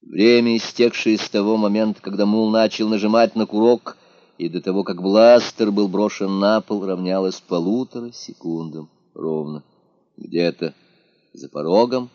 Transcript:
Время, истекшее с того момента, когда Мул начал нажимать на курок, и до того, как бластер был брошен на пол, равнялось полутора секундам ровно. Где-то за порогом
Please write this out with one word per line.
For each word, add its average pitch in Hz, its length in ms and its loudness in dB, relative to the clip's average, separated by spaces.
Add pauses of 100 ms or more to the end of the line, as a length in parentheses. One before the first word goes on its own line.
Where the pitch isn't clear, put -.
Время, 117 540 2
истекшее 113 600 0
с - 120 -8
того 107 280 0
момента, 107 440 0
когда 98 240 -2
Мул 110 240 2
начал 110 400 0
нажимать 107 460 2
на 110 100 0
курок, 113 520 0 (400)
и 85 120 -4
до 87 120 -6
того, 95 220 -2
как 87 180 -8
бластер 110 720 4
был 101 160 0
брошен 98 520 -4
на 104 220 2
пол, 101 240 -6
равнялось 92 560 -4
полутора 117 680 -4
секундам 82 800 -12 (240)
ровно. 78 500 -8 (540)
Где-то 82 560 -4 (600)
за 67 160 -18
порогом 120 640 0